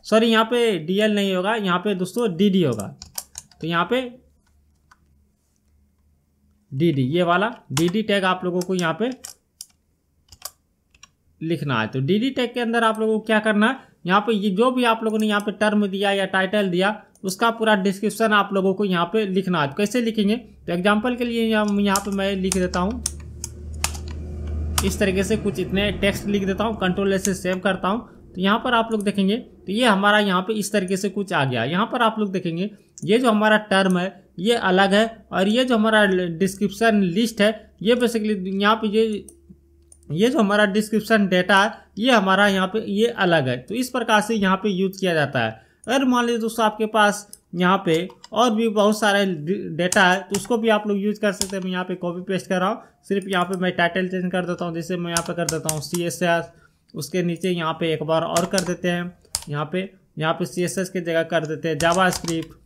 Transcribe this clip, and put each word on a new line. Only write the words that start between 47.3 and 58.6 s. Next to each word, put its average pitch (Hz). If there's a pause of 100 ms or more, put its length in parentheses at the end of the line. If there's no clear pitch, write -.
यहाँ 180
पे 165 (360)
और 233
भी 226
बहुत 208
सारे 202
डि-, 175
डेटा 180
है 185
तो 190
उसको 226
भी 220
आप 214
लोग 202
यूज़ 208
कर 208
सकते 190
हैं। 185
मैं 185
यहाँ 185
पे 185
कॉपी 180
पेस्ट 190
कर 185
रहा 185
हूँ, 233 (220)
सिर्फ 196
यहाँ 185
पे 190
मैं 180
टाइटल 180
चेंज 180
कर 180
देता 175
हूँ। 170
जैसे 170
मैं 175
यहाँ 170
पे 170
कर 170
देता 156
हूँ 151
सीएसएस, 170 (420)
उसके 170
नीचे 175
यहाँ 165
पे 165
एक 151
बार 160
और 170
कर 185